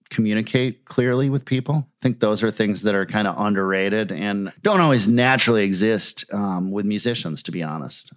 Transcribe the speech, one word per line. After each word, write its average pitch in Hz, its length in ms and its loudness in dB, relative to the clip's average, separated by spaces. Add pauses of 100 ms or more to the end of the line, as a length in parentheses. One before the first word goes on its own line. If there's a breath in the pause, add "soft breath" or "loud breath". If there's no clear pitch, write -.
(100)
communicate 110 760 -2
clearly 127 420 0
with 135 160 -2
people. 131 420 -2 (140)
I - 20 -20
think 120 180 0
those 107 220 2
are 110 80 2
things 101 320 -2
that 104 120 2
are 98 100 0
kinda 101 320 -2
underrated 98 760 0
and 101 400 -4 (120)
don't 202 180 4
always 131 260 4
naturally 120 580 4
exist, 98 680 0
um, 95 380 -4
with 101 160 -4
musicians, 104 560 -4
to 82 100 -10
be 85 100 -6
honest. 78 540 -10